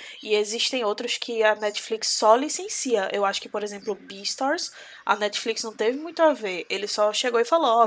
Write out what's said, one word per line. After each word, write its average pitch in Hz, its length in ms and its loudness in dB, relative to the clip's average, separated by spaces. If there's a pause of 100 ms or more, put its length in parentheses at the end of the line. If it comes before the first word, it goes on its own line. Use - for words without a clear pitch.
(220)
E 214 140 0
existem 220 480 0
outros 220 340 -2
que 233 240 -4
a 214 140 6
Netflix 214 540 -4
só 220 260 6
licencia. 269 800 0
Eu 202 100 0
acho 196 180 0
que, - 60 -14
por 208 160 -6
exemplo, 202 320 -6
Beastars, 262 800 -4 (320)
a 202 100 2
Netflix 208 480 -4
não 220 100 -8
teve 233 240 0
muito 320 240 -4
a 302 120 6
ver. 190 360 -6
Ele 196 180 -4
só 208 260 0
chegou 233 260 0
e 240 60 2
falou, 240 380 4
"Ó, - 40 8